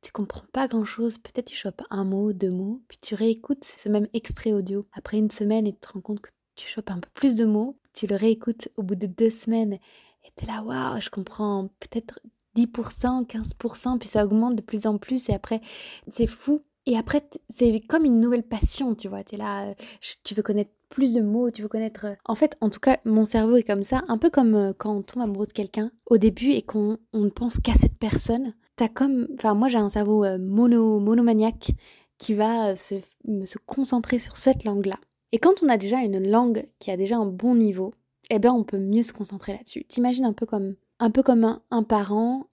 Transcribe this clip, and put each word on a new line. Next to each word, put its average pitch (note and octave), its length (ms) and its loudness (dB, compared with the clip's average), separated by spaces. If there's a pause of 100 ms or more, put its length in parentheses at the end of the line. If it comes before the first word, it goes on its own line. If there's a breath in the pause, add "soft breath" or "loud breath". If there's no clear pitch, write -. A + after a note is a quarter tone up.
tu - 100 -20
comprends - 400 -8
pas C4 160 -2
grand-chose, A3+ 500 -4
peut-être - 280 -10
tu - 100 -16
chopes - 340 -10
un G3 140 -4
mot, G3 280 -2
deux F#3 180 -2
mots, G3 360 -6
puis - 160 -20
tu - 140 -8
réécoutes A3+ 480 -2
ce - 240 -8
même G#3 240 2
extrait A3+ 400 -4
audio G3 400 -4
après - 260 -6
une G#3+ 140 0
semaine G#3+ 340 0
et G3 60 -2
tu - 80 -14
te - 120 -20
rends F#3+ 80 -10
compte G3+ 200 -10
que - 100 -20 (240)
tu - 140 -18
chopes - 220 -10
un F3 100 -6
peu - 140 -14
plus C4+ 200 2
de A3+ 100 2
mots. A3 320 0 (160)
Tu - 140 -8
le G3 80 -2
réécoutes A3+ 640 0
au G#3+ 80 -6
bout F#3+ 100 -4
de F#3+ 120 -6
deux A3 240 2
semaines A3+ 440 -2
et - 640 -20
t'es - 100 -10
là, « A3 180 -8
Waouh, A#3+ 360 -6
je - 100 -10
comprends G3 580 -6 (120)
peut-être - 400 -10 (340)
dix A#3 140 2
pour A#3 240 -8
cent, B3 320 -2
quinze A3+ 300 -8
pour A#3 200 -8
cent, B3 240 -2
puis A3+ 100 -8
ça G#3 160 2
augmente A3 300 2
de A3 80 -4
plus G#3+ 240 -6
en G#3 120 0
plus B3 300 -4
et G#3+ 60 2
après, A3 260 -6 (480 loud breath)
c'est A3+ 200 0
fou. » D4 340 -2 (240)
Et A#3+ 120 2
après, C#4+ 240 0
t-, - 260 -18
c'est A3+ 320 2
comme D#4+ 240 0
une A#3+ 160 6
nouvelle A#3+ 220 2
passion, A#3 520 -2
tu G3+ 140 -12
vois. G3 160 -12
T'es G#3 140 -14
là, G3+ 320 -8
euh, G3 40 -10 (260 loud breath)
je, - 120 -12 (100)
tu - 120 -8
veux G#3+ 80 0
connaître G#3 280 0 (200)
plus C4 240 2
de A#3+ 80 4
mots, A3+ 280 2
tu A3 120 -12
veux G#3+ 60 -6
connaître, A3 360 -6
euh, G#3 100 -8 (120)
en A3+ 80 -2
fait, - 260 2
en G#3+ 80 2
tout G3+ 100 -4
cas, C4 280 4
mon A3 180 4
cerveau A3 320 2
est A#3 60 6
comme G3+ 180 -2
ça, C4 260 -2
un A#3 120 -2
peu E4+ 100 2
comme, A#3+ 260 4
euh, G3 220 2
quand G#3+ 180 -4
on G3 80 -4
tombe B3 200 -8
amoureux G#3 240 -4
de - 60 -16
quelqu'un G#3+ 380 -6 (140)
au A#3 140 6
début A3 320 4
et B3+ 100 4
qu'on, G#3+ 380 -2 (160)
on A3 60 0
ne G#3 100 2
pense - 280 -2
qu'à A#3 140 0
cette - 240 6
personne. A#3 580 -2 (220)
T'as A3+ 120 2
comme, C4 440 0
enfin, A3 220 2
moi, A3+ 140 4
j'ai A#3+ 100 2
un G#3 100 2
cerveau, G#3 360 2
euh, F#3+ 120 0
mono-, A3 640 4
monomaniaque A3+ 680 2 (480 soft breath)
qui - 160 -4
va, G#3+ 340 0
euh, F#3+ 80 -2
se, G3 200 -10 (280)
me, G3 220 -4
se - 100 -16
concentrer B3 640 -2
sur - 180 -8
cette - 280 2
langue-là. G3+ 360 -2 (320)
Et A3+ 60 0
quand F#4 240 6
on D4 80 4
a A3+ 80 4
déjà G#3+ 260 -2
une G3 140 -2
langue A3 500 2 (120)
qui - 100 -10
a F#3 80 -4
déjà G3 180 0
un A3 100 0
bon G3 280 0
niveau, G#3 400 2 (340)
eh A3+ 100 2
ben, A#3 140 6
on A#3+ 100 0
peut G#3 160 -4
mieux G3+ 240 2
se A3+ 120 -6
concentrer G3+ 400 -10
là-dessus. - 320 -12
T'imagines B3 400 0
un G#3+ 80 0
peu A3+ 100 -4
comme, G3 300 -4 (240)
un A3+ 120 2
peu C4 120 2
comme A#3 220 6
un, A3+ 260 0
un A#3 120 0
parent A3 680 0